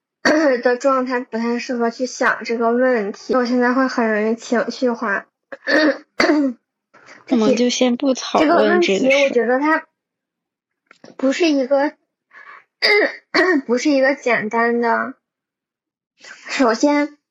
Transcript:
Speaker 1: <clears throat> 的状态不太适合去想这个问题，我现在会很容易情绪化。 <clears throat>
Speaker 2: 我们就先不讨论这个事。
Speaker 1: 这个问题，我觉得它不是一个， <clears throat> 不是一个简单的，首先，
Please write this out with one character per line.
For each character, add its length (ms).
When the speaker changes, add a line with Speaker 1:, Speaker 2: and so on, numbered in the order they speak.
Speaker 1:
<clears throat> 380
的 140
状 300
态 140
不 180
太 200
适 180
合 120
去 160
想 400
这 140
个 140
问 400
题， 220
我 120
现 120
在 140
会 160
很 240
容 180
易 40
情 360
绪 200
化。 360
<clears throat> 1700
Speaker 2:
我 60
们 200
就 140
先 260
不 160
讨 300
论 400
这 160
个 0
事。 60
Speaker 1:
这 20
个 80
问 60
题， 40
我 60
觉 160
得 120
它 280
不 160
是 180
一 160
个， 280
<clears throat> 840
不 120
是 120
一 100
个 160
简 320
单 320
的， 340
首 560
先， 420